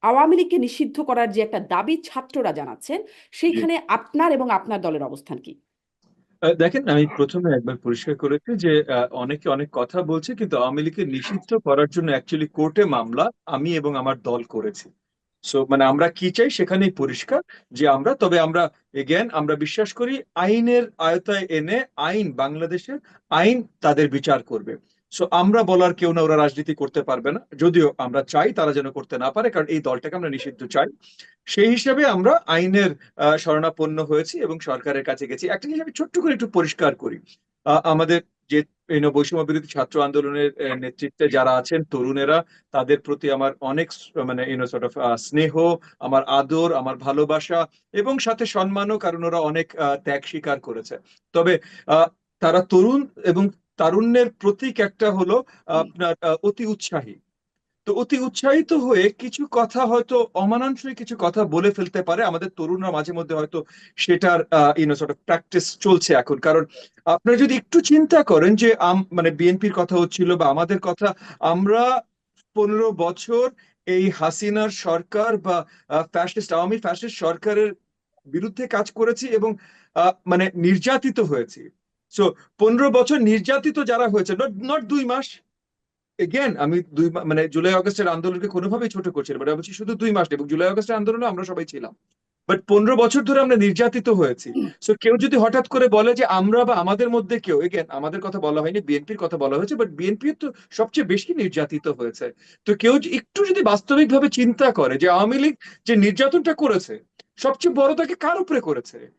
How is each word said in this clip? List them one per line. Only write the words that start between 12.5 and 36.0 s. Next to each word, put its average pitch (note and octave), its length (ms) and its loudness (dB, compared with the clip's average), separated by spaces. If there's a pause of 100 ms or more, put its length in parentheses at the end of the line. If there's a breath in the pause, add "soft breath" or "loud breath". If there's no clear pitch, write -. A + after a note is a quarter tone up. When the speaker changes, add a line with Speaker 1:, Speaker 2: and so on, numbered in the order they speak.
Speaker 2:
কোর্টে D#3+ 320 2
মামলা C3 460 -2 (140)
আমি D3 300 -4
এবং D3 200 -4
আমার C3 260 -4
দল A#2+ 220 -4
করেছি। G#2+ 460 -10 (540)
So, C3+ 260 -2
মানে, C#3 140 4
আমরা C#3+ 260 4
কি F3+ 220 -4
চাই A#3 180 2
সেখানেই F#3+ 420 0
পরিষ্কার C#3 500 -4 (300 loud breath)
যে C3+ 160 0
আমরা, C3+ 280 2
তবে F3 240 2
আমরা, D#3+ 320 0 (220)
again, D#3+ 380 -2
আমরা D3+ 240 -2
বিশ্বাস D#3 380 -4
করি B3+ 280 -4 (140)
আইনের A#3 480 2 (140)
আয়তায় F3+ 520 -2
এনে E3 340 -2 (140)
আইন, F3 340 -2
বাংলাদেশের D#3+ 680 -6 (300 soft breath)
আইন G#3 340 2 (180)
তাদের D3 280 4
বিচার C#3 340 0
করবে। A2+ 340 -10 (360)
So, F3+ 180 -2
আমরা G3 320 4
বলার F3+ 300 4
কেউ E3+ 200 0
না, E3+ 80 0
ওরা D#3 160 4
রাজনীতি D3 380 0
করতে D3 260 -4
পারবে B2+ 300 -4
না। F#3 80 -4 (180)
যদিও D#3+ 400 2
আমরা C3 260 -2
চাই F3 300 0
তারা D#3 200 0
যেন C3+ 180 -4
করতে C3 260 -10
না B2+ 140 -2
পারে, A3+ 180 0
কারণ D#3 160 -2
এই D#3 140 -2
দলটাকে C#3 360 -6
আমরা F3 140 -6
নিষিদ্ধ C3 380 -10
চাই। C#3 200 2 (580 soft breath)
সেই G#3 240 2
হিসেবে C4+ 360 2
আমরা A3+ 420 4
আইনের, F#3 440 2 (240 soft breath)
আহ, D3+ 220 2
শরণাপন্ন D#3 680 -2
হয়েছি D#3 340 -2
এবং D#3+ 200 -4
সরকারের C3+ 440 -6
কাছে C3+ 240 -6
গেছি। B2+ 200 -8
একটা G3+ 200 -6
জিনিস D#4 140 -6
আমি D#4+ 100 -12
ছোট্ট - 280 -4